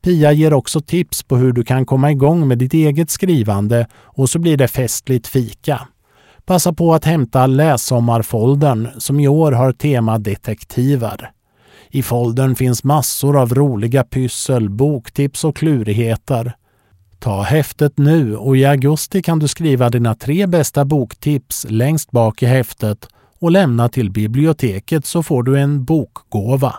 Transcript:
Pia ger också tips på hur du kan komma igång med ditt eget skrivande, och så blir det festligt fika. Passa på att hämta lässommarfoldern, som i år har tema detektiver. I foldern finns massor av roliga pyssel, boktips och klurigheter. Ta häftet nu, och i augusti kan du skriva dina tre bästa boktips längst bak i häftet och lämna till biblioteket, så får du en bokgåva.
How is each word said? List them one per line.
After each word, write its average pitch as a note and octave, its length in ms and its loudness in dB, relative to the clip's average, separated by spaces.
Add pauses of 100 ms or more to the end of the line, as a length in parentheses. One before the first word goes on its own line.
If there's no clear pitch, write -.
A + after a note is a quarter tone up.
Pia D3+ 300 4
ger D3+ 200 4
också C#3+ 280 0
tips - 420 -4
på C3 140 -2
hur B2+ 160 2
du A#2+ 120 -2
kan C3 220 -2
komma C3+ 240 2
igång D3 380 2
med B2 100 2
ditt B2+ 160 -2
eget D#3 360 2
skrivande, A#2 840 0
och - 360 -4
så E3 80 -2
blir E3 180 2
det C3+ 120 2
festligt - 580 -4
fika. - 640 -6 (560)
Passa F3+ 280 0
på E3 220 2
att D#3 100 0
hämta C3+ 420 2
lässommarfoldern, B2 1400 0 (100)
som C#3 220 -2
i C#3+ 80 4
år D3+ 240 2
har B2+ 200 2
tema A#2 460 0
detektiver. G#2+ 1120 -4 (560)
I C3+ 140 -4
foldern B2 520 0
finns B2+ 300 -2
massor C#3+ 520 0
av B2 180 2
roliga B2 500 0
pyssel, B2 680 -2
boktips C#3 760 -4
och D#3 120 -2
klurigheter. A#2 960 -2 (680)
Ta G2 240 -4
häftet D3 560 -2
nu, C#3+ 380 2
och C3 200 0
i C3+ 80 4
augusti C#3+ 580 0
kan E3 160 0
du D3+ 100 0
skriva C3 420 0
dina A#2 240 0
tre E3 320 -2
bästa D#3 380 0
boktips C#3 840 -4
längst B2+ 420 -2
bak A2+ 320 0
i - 40 2
häftet A#2 640 -2 (320)
och E3+ 100 0
lämna B2+ 380 2
till A2 220 -2
biblioteket, B2 960 -2
så E3+ 160 -4
får B2+ 200 -2
du C3+ 180 2
en C#3+ 240 0
bokgåva. C3 960 -2